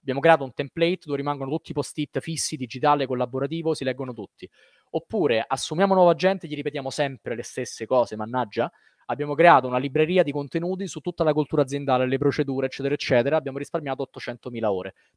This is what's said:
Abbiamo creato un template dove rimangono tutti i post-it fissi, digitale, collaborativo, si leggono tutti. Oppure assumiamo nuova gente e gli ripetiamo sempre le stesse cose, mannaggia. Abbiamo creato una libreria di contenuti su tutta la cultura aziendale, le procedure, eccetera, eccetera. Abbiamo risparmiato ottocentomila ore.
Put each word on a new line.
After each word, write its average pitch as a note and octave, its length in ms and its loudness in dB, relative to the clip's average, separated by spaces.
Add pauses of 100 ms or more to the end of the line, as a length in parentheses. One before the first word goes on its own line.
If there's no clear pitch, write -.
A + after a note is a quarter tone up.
Abbiamo C#3+ 200 -4
creato D#3+ 240 6
un B2+ 80 -12
template E3 520 -2
dove D3 120 -4
rimangono C#3 340 -4
tutti D#3 200 -6
i D3 40 -8
post-it C#3+ 460 -4
fissi, - 380 -6
digitale, C3+ 480 0
collaborativo, C3 680 -2
si D3+ 120 -4
leggono B2+ 280 -4
tutti. G#2 340 -14 (440)
Oppure D3 560 0
assumiamo F3+ 480 0
nuova F3+ 180 8
gente F3+ 320 0
e D#3 60 -10
gli D3+ 40 -6
ripetiamo C#3+ 360 -4
sempre C3 440 -4
le A2+ 80 -8
stesse - 440 -8
cose, A#2+ 280 2
mannaggia. A#2 560 -2 (400)
Abbiamo C#3+ 240 -4
creato D3 320 8
una B2+ 120 0
libreria D3+ 440 2
di D3 80 2
contenuti E3+ 560 -4
su D#3+ 140 -10
tutta E3+ 240 -4
la D#3 80 4
cultura D3 300 2
aziendale, C3 440 0
le B2+ 100 0
procedure, C3+ 500 0
eccetera, C3+ 280 -2
eccetera. C#3 420 2
Abbiamo C3+ 220 -2
risparmiato C#3 440 -6
ottocentomila A#2+ 680 -4
ore. F#2 240 -4 (220)